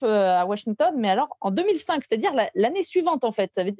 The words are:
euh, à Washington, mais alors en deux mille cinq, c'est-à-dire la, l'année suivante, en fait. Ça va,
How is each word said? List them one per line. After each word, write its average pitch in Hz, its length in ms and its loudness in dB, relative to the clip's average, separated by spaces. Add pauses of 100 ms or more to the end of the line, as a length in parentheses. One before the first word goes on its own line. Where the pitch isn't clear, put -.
euh, 196 380 4
à 180 60 0
Washington, 214 500 -2
mais 220 140 0
alors 240 300 0
en 196 100 -2
deux 302 140 0
mille 392 140 0
cinq, 320 240 -4
c'est-à-dire 254 300 -2
la, 226 220 0
l'année 269 280 0
suivante, 339 400 0
en 233 80 0
fait. 196 240 -4
Ça 185 80 -2
va, 180 180 -2